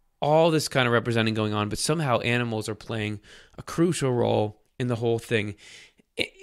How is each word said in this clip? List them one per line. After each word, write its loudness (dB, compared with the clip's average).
all 4
this 0
kind 2
of 2
representing 2
going 0
on, 0
but -6
somehow 0
animals -2
are -6
playing -6
a -14
crucial 0
role 0
in -2
the -2
whole 0
thing. -4
I, -2